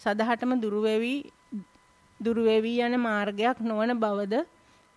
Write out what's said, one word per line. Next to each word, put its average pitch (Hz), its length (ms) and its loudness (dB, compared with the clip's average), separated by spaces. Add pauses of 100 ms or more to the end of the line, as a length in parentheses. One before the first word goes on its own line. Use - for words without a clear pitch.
සදහටම 226 580 0
දුරු 214 220 -2
වෙවි, 220 340 0 (1040)
දුරු 226 240 0
වෙවි 226 360 2
යන 240 200 0
මාර්ගයක් 214 600 0
නොවන 226 360 0
බවද 214 480 0 (540)